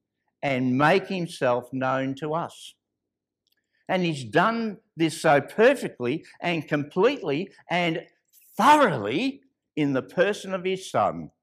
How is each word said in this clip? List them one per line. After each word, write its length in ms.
and 360
make 300
himself 680
known 420
to 180
us. 420
And 140
he's 200
done 540
this 260
so 200
perfectly 840
and 280
completely 840
and 360
thoroughly 840
in 180
the 80
person 520
of 100
his 260
Son 420